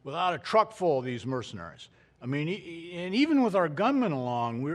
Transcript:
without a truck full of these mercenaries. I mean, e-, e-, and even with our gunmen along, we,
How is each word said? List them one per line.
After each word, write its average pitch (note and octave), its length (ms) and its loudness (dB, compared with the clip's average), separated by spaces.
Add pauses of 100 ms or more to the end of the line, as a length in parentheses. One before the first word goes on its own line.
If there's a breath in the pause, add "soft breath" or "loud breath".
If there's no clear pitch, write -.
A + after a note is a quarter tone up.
without E3+ 280 -2
a D3 40 -4
truck G#3+ 340 4
full D#3+ 280 2
of B2 40 -4
these A#2+ 220 -6
mercenaries. G#2+ 640 -8 (320 soft breath)
I A#2+ 40 -14
mean, C#3+ 220 -2
e-, E3+ 460 -10
e-, F3 100 -8
and F#3 100 -6
even C#4 300 4
with G3+ 100 2
our F3+ 140 4
gunmen G#3 460 2
along, A#2+ 480 -2
we, C#3+ 140 -2